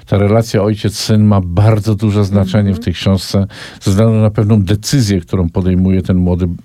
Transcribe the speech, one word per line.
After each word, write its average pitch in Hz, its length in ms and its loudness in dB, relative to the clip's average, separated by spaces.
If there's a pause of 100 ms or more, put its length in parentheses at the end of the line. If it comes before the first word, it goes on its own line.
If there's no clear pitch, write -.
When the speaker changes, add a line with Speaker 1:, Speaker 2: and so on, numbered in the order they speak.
Speaker 1:
Ta 101 120 0
relacja 107 440 0
ojciec-syn 107 640 0
ma 104 160 4
bardzo 101 440 2 (100)
duże 104 300 0
znaczenie 98 440 0
Speaker 2:
Mhm. 92 140 -4
Speaker 1:
w - 20 -16
tej 90 100 -2
książce 98 520 -2 (340)
ze 104 100 -2
względu 110 240 2
na 110 160 2
pewną 107 320 2
decyzję, 104 580 0
którą 85 280 -2
podejmuje 92 540 0
ten 92 140 0
młody, 90 320 0 (160)